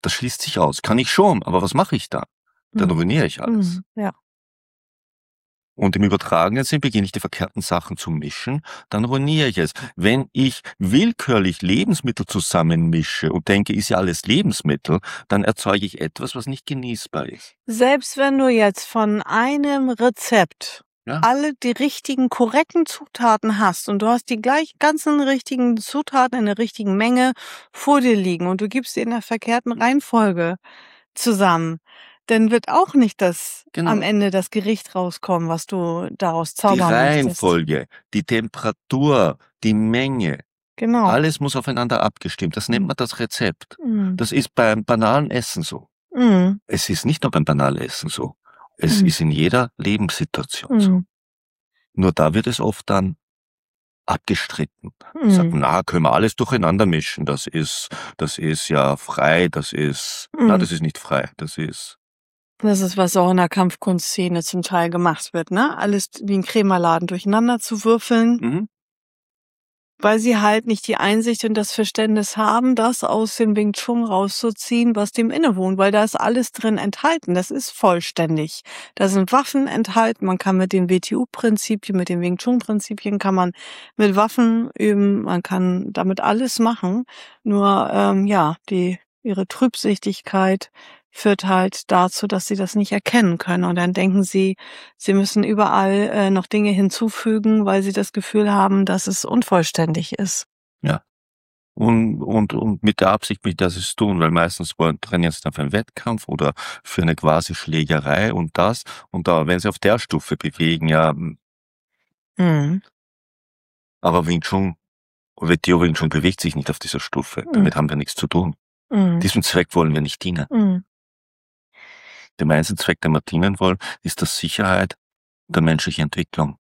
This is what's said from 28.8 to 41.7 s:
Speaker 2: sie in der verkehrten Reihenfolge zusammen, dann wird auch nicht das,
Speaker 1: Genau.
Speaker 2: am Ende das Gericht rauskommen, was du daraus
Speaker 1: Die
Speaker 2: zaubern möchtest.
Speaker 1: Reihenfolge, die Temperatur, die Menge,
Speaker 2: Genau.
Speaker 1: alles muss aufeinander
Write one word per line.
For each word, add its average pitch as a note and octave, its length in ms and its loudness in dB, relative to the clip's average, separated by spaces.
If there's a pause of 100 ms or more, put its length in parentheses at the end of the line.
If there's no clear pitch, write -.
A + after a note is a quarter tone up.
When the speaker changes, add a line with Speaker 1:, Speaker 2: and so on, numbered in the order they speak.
Speaker 2:
sie - 60 -4
in A3+ 100 -4
der A#3 120 -4
verkehrten A#3 500 -4
Reihenfolge G#3+ 840 0 (580)
zusammen, E3+ 640 2 (480)
dann A3 260 4
wird A#3+ 160 0
auch F4+ 260 2
nicht A#3+ 260 2
das, - 520 -2
Speaker 1:
Genau. E3+ 180 0
Speaker 2:
am G#3 100 2
Ende G3+ 300 0
das F#3 200 -2
Gericht G#3 440 -4
rauskommen, F3 540 -2
was E3 180 -4
du F3 420 -4 (100)
daraus E3 360 -2
Speaker 1:
Die - 80 -12
Speaker 2:
zaubern G3 160 4 (140)
möchtest. - 0 -
Speaker 1:
Reihenfolge, F#2 960 2 (280)
die G#2 80 0
Temperatur, A2+ 1160 0 (260)
die G#2+ 100 4
Menge, A2 640 0 (380)
Speaker 2:
Genau. A3+ 300 2
Speaker 1:
alles D#3 340 2
muss C#3 160 -2
aufeinander B2 460 -2